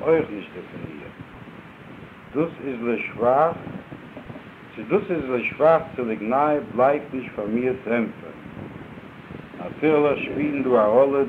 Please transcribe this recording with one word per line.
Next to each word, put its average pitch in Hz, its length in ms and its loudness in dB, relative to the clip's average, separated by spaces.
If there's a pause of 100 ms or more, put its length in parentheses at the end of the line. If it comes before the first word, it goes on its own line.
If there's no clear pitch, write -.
אויך 160 240 4 (100)
נישט 92 200 -10
דעפינירן. 80 580 -14 (1200)
דאס 160 200 0 (120)
איז 127 200 -6
דער 117 120 0
שוואך, 135 580 2 (1200)
צו - 140 -10
דאס 185 220 2
איז 151 140 -2
דער 123 180 -2
שוואך, 156 380 4 (140)
צו 123 100 -2
דער 110 80 -2
גנאי 135 440 2 (180)
בלייבט 143 380 4
נישט 127 220 -6
פון 104 160 -4
מיר 123 220 0 (100)
צו 110 100 -2
ענטפערן. 101 400 -2 (1300)
נאטורליך 147 640 2
שפילן 143 400 -2
דא 127 60 0
א 110 180 6
ראלע 139 420 6